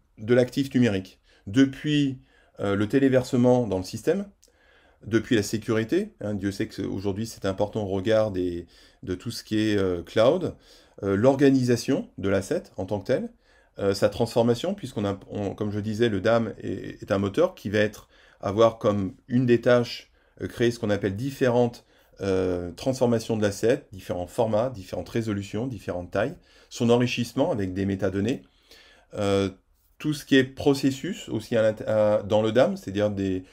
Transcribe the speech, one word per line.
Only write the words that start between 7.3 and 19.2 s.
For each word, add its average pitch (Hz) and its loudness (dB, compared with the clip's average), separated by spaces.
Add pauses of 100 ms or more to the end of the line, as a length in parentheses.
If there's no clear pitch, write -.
important 101 -4
au - -6
regard 104 0
des, 90 -4 (360)
de 92 -6
tout - -8
ce - -10
qui 110 -2
est, 107 2
euh, 90 -2
cloud, 131 2 (480)
euh, 98 2
l'organisation 131 4
de 95 -2
l'asset 98 0 (120)
en 98 -6
tant 101 -4
que 95 -14
tel, 190 -2 (480)
euh, 98 2
sa 104 2
transformation, 120 0
puisqu'on 120 -6
a, 101 -2 (120)
on, 101 -6
comme 107 -6
je 104 -4
disais, 110 0
le 101 -2
dam 113 2
est, 98 -10
est - -4
un 98 2
moteur 101 0
qui - -10
va 104 2
être, 107 -2 (320)
avoir 107 4
comme 101 0 (140)